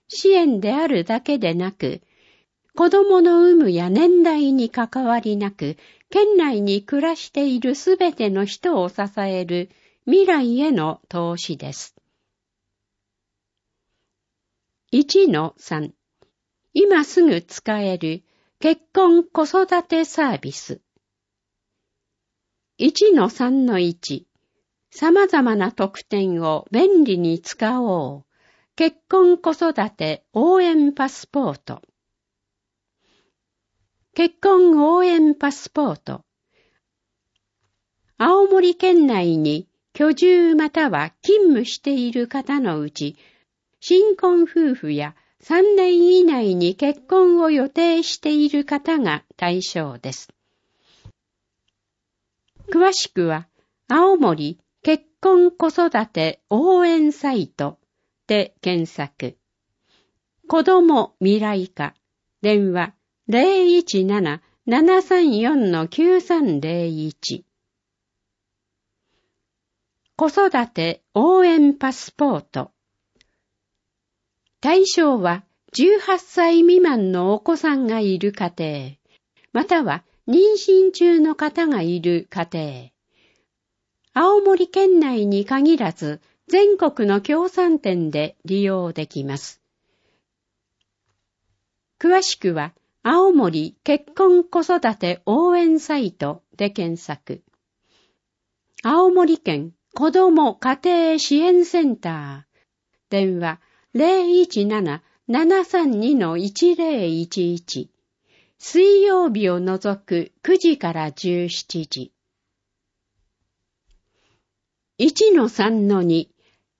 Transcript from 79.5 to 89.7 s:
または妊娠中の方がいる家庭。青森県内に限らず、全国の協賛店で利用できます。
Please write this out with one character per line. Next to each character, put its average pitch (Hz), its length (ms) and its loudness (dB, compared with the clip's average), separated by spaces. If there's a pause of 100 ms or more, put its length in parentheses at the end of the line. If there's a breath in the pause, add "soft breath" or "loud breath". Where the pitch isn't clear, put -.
ま 403 120 -2
た 339 180 0
は 165 200 -6 (240)
妊 381 260 4
娠 381 380 2
中 349 280 2
の 311 160 0
方 302 320 -4
が 254 140 -2
い 170 200 -4
る 170 280 -2
家 170 220 -8
庭。 139 400 -10 (1200)
青 392 280 2
森 381 260 2
県 381 320 2
内 247 280 0
に 202 180 -2
限 277 320 0
ら 190 160 -2
ず、 151 260 -10 (300)
全 403 280 4
国 277 300 -2
の 202 120 2
協 311 300 -2
賛 349 280 0
店 180 320 -4
で 151 360 -6
利 190 180 -2
用 185 300 -4
で 156 120 -8
き 139 200 -10
ま 139 120 -8
す。 - 240 -20 (2500)